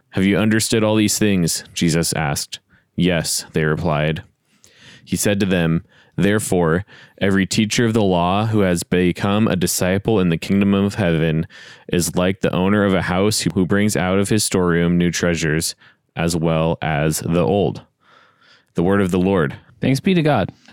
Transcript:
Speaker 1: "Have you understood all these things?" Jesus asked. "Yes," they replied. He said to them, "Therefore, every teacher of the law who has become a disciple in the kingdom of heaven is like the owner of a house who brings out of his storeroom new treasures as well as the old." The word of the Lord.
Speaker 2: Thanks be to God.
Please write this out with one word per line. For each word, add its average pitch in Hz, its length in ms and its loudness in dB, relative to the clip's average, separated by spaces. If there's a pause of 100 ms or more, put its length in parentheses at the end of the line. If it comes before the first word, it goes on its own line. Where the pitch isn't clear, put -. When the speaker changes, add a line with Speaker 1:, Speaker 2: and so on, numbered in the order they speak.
(100)
Speaker 1:
"Have 95 140 -2
you 98 120 2
understood 110 460 0
all 107 140 2
these 107 220 0
things?" 95 540 0
Jesus 82 420 0
asked. - 440 -6 (380)
"Yes," 85 560 -2
they 80 120 0
replied. 78 580 -2 (840)
He 90 120 -6
said 101 240 0
to 104 60 0
them, 85 380 0 (320)
"Therefore, 92 680 0 (340)
every 95 280 2
teacher 110 380 0
of 113 100 2
the 113 80 2
law 92 440 2
who 110 140 0
has 90 220 2
become 98 640 0
a 92 100 0
disciple 95 600 -2
in 90 120 2
the 82 60 0
kingdom 98 380 0
of 98 220 0
heaven 80 500 0 (460)
is 85 240 -2
like 90 240 0
the - 140 -2
owner 101 300 2
of 98 80 2
a 87 100 0
house 98 520 -2
who 92 120 0
brings 101 300 0
out 92 220 0
of 98 120 0
his 107 120 0
storeroom 87 560 2
new 87 120 2
treasures 80 640 -2 (400)
as 85 180 -2
well 80 480 0
as 78 380 -2
the 82 260 0
old." 95 360 -2 (920)
The 87 80 -2
word 98 200 2
of 92 80 0
the 92 80 2
Lord. 90 380 0 (260)
Speaker 2:
Thanks 131 180 0
be 196 140 0
to 170 80 2
God. 139 280 0 (220)